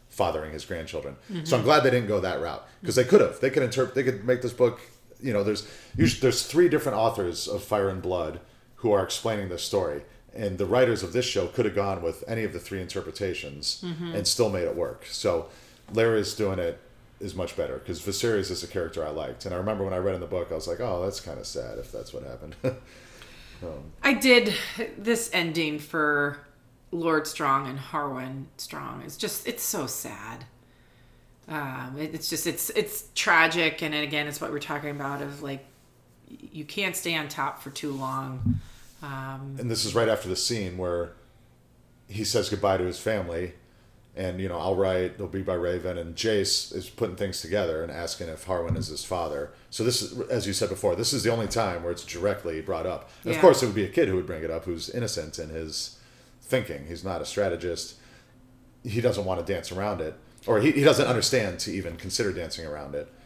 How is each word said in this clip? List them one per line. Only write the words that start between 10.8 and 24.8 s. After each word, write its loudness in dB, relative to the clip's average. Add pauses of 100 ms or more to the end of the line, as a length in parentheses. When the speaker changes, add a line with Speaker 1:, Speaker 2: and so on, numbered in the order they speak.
Speaker 1:
of -4
this 2
show 2
could 2
have 0
gone 0
with -2
any -2
of -2
the -6
three -6
interpretations -4
Speaker 2:
Mm-hmm. -6
Speaker 1:
and 0
still 4
made 0
it -2
work. -4
So 0 (460)
Larry's 4
doing 0
it -2 (400)
is -6
much -4
better, -2
'cause -6
Viserys 0
is -4
a -8
character -4
I -4
liked. -6
And -4
I -2
remember 0
when -2
I 0
read 2
in -4
the -6
book, -4
I -2
was -6
like, -2
"Oh, -2
that's -4
kinda -10
sad -8
if -12
that's -10
what -10
happened." -12
<laughs> -2 (840)
Um, -10 (120)
Speaker 2:
I 6
did. 6 (460)